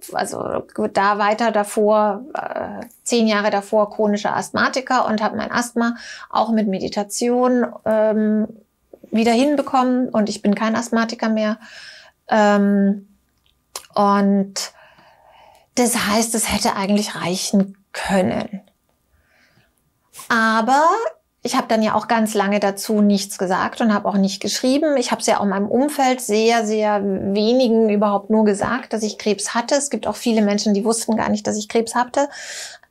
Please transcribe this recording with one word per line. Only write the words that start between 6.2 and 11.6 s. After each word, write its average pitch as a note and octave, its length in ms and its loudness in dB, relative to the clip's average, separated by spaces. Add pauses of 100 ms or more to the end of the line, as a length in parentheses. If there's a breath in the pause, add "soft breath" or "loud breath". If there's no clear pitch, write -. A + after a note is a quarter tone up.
auch A3 240 0
mit A3 160 2
Meditation, A#3+ 1000 0 (200)
ähm, G#3+ 640 2 (600)
wieder A3+ 220 4
hinbekommen. B3+ 760 2
Und G#3 180 0
ich G#3 140 -8
bin G#3 120 2
kein A3 220 -2
Asthmatiker A3+ 540 -2
mehr. A3 280 0 (680 loud breath)